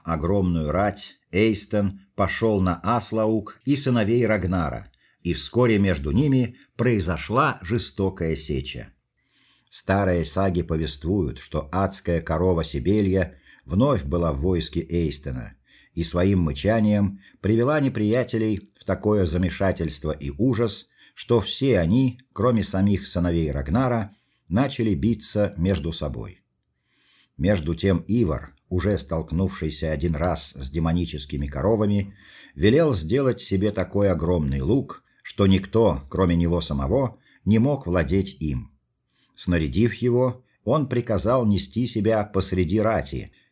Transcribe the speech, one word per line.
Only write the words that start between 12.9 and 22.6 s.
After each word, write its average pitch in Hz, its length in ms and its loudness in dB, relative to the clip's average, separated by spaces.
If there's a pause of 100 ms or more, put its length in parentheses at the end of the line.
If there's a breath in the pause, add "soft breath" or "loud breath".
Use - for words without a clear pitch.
вновь 104 380 2
была 82 280 0
в 69 100 -4
войске 85 460 -2
Эйстена 69 680 -4 (400 soft breath)
и 85 80 -4
своим 90 380 2
мычанием 101 800 2 (220 loud breath)
привела 120 380 0
неприятелей 113 960 0
в - 60 -20
такое 101 420 0
замешательство 85 840 -2
и 71 260 -6
ужас, 113 520 0 (260 soft breath)
что 120 240 2
все 117 400 0
они, 117 400 2 (140)
кроме 110 300 2